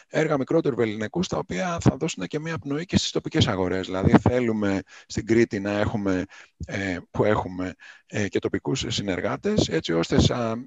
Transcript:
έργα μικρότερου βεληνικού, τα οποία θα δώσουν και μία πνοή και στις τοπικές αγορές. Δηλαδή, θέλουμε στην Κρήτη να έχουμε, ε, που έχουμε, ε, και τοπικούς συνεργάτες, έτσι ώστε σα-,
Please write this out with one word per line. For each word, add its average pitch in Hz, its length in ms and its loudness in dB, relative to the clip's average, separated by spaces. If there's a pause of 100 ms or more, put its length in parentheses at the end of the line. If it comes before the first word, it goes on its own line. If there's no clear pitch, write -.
έργα 151 300 0
μικρότερου 165 380 0
βεληνικού, 110 440 -2
τα 170 180 -2
οποία 180 420 -4
θα - 160 4
δώσουν 165 300 -4
και 156 120 -4
μία 160 200 -6
πνοή 147 260 -4
και - 120 -2
στις - 140 0
τοπικές 127 380 0
αγορές. 92 380 0
Δηλαδή, 95 320 4
θέλουμε 110 600 2 (260)
στην 110 200 -6
Κρήτη 113 340 4
να 101 100 -2
έχουμε, 101 540 0 (420)
ε, 95 300 -4 (140)
που - 140 2
έχουμε, 92 500 0 (320)
ε, 101 220 -4
και 107 100 0
τοπικούς 131 500 -2
συνεργάτες, 104 800 -2
έτσι 165 240 -2
ώστε 165 280 2
σα-, 117 340 2 (120)